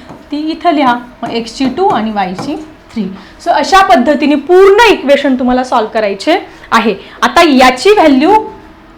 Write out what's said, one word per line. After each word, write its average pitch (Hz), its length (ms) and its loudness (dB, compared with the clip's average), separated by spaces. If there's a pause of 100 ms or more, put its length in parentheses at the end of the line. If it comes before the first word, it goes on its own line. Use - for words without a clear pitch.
(100)
ती 302 400 -10
इथं 330 220 -2
लिहा, 269 220 0 (280)
मग 233 60 -10
x 233 160 -6
ची 262 220 -6
टू 370 220 -2
आणि 220 240 -4
y 190 220 -4
ची 285 220 -10 (380)
थ्री. 220 100 -6 (420)
So, 339 60 0
अशा 359 300 2
पद्धतीने 302 520 2
पूर्ण 392 580 4
इक्वेशन 269 420 0
तुम्हाला 254 300 -2
सॉल्व्ह 220 280 -2
करायचे 214 460 -2 (340)
आहे. 220 220 0 (280)
आता 247 200 2
याची 262 480 2
व्हॅल्यू 320 440 4 (640)